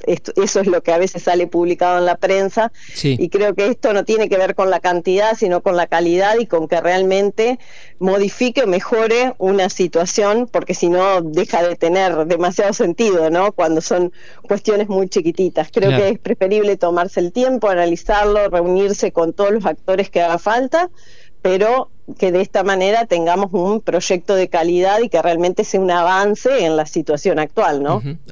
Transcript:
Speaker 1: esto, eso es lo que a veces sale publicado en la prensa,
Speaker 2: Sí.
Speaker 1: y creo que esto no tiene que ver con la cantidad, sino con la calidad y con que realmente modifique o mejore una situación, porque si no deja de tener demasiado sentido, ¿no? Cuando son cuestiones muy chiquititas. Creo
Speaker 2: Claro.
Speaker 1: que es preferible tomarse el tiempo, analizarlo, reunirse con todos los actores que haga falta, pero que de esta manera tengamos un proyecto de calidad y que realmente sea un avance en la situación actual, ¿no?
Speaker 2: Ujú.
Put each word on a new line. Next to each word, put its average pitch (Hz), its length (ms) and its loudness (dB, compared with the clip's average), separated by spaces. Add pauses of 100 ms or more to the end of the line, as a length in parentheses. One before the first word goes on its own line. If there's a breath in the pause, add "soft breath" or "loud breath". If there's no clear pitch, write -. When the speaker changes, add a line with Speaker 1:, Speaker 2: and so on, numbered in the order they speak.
Speaker 1:
esto, - 240 -2 (100)
eso 202 200 0
es 190 60 -2
lo 175 160 2
que 170 100 2
a 170 40 2
veces 180 260 -2
sale 175 240 0
publicado 175 500 0
en 175 80 0
la 175 100 0
prensa, 196 560 0 (220 loud breath)
Speaker 2:
Sí. 135 260 -2
Speaker 1:
y 175 80 0
creo 202 280 0
que 202 120 0
esto 247 240 0
no 196 140 0
tiene 214 240 0
que 196 80 4
ver 190 180 0
con 190 140 2
la 175 100 2
cantidad, 185 560 0
sino 180 260 0
con 190 140 0
la 170 120 2
calidad 175 520 2
y 240 60 0
con 160 240 -2
que 170 100 0
realmente 196 800 0 (400 loud breath)
modifique 202 640 0
o 214 40 0
mejore 226 680 0
una 190 320 2
situación, 202 800 0
porque 180 240 -2
si 180 140 0
no 180 340 2
deja 165 460 0
de 170 80 -4
tener 170 500 0
demasiado 175 460 0
sentido, 175 580 2
¿no? 185 220 2
Cuando 160 300 0
son 180 320 0 (300 loud breath)
cuestiones 202 440 0
muy 190 220 0
chiquititas. 165 640 0
Creo 185 160 2
Speaker 2:
Claro. 135 140 2
Speaker 1:
que 196 80 2
es 214 80 -4
preferible 202 580 0
tomarse 175 420 0
el 175 140 -2
tiempo, 247 360 0
analizarlo, 202 760 2
reunirse 185 640 0
con 165 220 0
todos 202 180 2
los 208 140 0
actores 190 440 -2
que 180 120 0
haga 170 180 2
falta, 269 500 0 (520 soft breath)
pero 208 480 2 (300)
que 185 120 0
de 180 100 2
esta 190 220 -2
manera 196 440 2
tengamos 175 460 0
un 196 280 0
proyecto 180 540 0
de 185 120 2
calidad 175 540 2
y 233 80 -2
que 165 140 2
realmente 175 400 0
sea 202 160 -2
un 190 100 2
avance 190 760 2
en 156 120 2
la 156 80 0
situación 156 540 -2
actual, 156 420 0
¿no? 151 160 0
Speaker 2:
Ujú. 139 200 -8 (140)